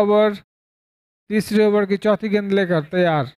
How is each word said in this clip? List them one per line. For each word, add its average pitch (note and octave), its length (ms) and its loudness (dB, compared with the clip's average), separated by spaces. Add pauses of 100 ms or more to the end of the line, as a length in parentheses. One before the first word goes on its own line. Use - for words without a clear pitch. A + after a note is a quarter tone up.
over, G#3 340 2 (960)
तीसरे G#3+ 360 0
over G#3 200 2
की G3 120 -2
चौथी G#3+ 300 -2
गेंद G3+ 240 -2
लेकर F3+ 340 0
तैयार। D#3+ 540 0